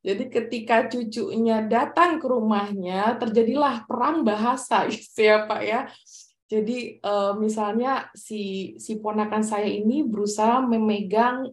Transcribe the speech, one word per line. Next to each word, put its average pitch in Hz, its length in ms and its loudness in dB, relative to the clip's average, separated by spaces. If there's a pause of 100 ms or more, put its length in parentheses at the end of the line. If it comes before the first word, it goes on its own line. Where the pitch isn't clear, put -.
Jadi 208 240 -4
ketika 226 560 0
cucunya 226 800 -2
datang 311 560 2
ke 254 80 -4
rumahnya, 202 880 0
terjadilah 240 720 2
perang 277 320 0
bahasa, 220 640 2
<laughs> - 80 -2
gitu - 320 -2
ya, 214 240 6
Pak, 214 160 -4
ya. 233 240 -2 (560)
Jadi, 220 560 -4
eh, 202 400 0
misalnya 220 720 -2
si, 196 640 -8
si 214 240 -8
ponakan 214 400 -2
saya 214 240 0
ini 214 400 0
berusaha 214 560 2
memegang, 226 920 0